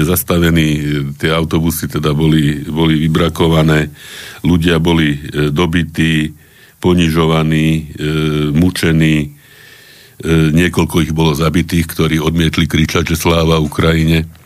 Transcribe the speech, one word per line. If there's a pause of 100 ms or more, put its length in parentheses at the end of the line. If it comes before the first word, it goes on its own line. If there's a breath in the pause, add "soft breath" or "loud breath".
zastavení, (400)
tie
autobusy
teda
boli,
boli
vybrakované, (560 loud breath)
ľudia
boli,
e,
dobití, (480 loud breath)
ponižovaní,
e, (720)
mučení, (100)
e, (1300 loud breath)
niekoľko
ich
bolo
zabitých,
ktorí
odmietli
kričať,
že
sláva
Ukrajine. (160)